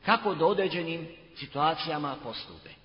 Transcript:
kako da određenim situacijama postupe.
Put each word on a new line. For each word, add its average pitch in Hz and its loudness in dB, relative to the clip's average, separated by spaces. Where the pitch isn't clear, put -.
kako 214 4
da 160 4
određenim 170 2
situacijama 147 0
postupe. 90 -12